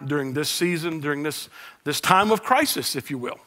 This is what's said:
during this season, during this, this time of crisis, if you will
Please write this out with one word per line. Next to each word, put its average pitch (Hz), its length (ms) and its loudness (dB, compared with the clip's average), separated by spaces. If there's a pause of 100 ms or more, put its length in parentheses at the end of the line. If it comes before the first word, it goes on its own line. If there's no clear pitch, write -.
during 135 300 -2
this 147 160 -2
season, 170 500 -2
during 143 220 -2
this, 151 260 -6 (360)
this 147 160 -2
time 196 300 6
of 214 140 2
crisis, 262 500 2
if 135 160 -6
you 135 80 -4
will 120 280 -8